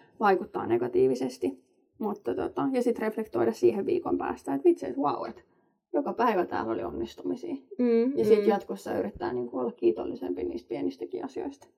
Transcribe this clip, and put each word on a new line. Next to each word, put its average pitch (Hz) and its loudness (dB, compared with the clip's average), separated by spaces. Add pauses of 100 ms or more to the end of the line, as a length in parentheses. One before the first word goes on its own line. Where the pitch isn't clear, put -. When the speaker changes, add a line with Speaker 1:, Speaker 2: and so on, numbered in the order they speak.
(220)
Speaker 1:
vaikuttaa 190 2
negatiivisesti. 123 0 (320)
Mutta - -4
tota, - -2
ja 247 2
sit 233 2
reflektoida 220 0
siihen 214 4
viikon - 0
päästä, - -4
että 277 4
vitsi, - 4
että 262 -4
vau, 277 0
että - -12 (500)
joka 240 0
päivä 214 2
täällä - -4
oli - -4
onnistumisia. - -6 (240)
Speaker 2:
Mm, 240 2
Speaker 1:
Ja 226 4
sit 208 8
Speaker 2:
mm. 202 4
Speaker 1:
jatkossa 202 -2
yrittää - -4
niinku - -4
olla 120 -2
kiitollisempi 87 -2
niistä 87 -8
pienistäkin - -6
asioista. - -10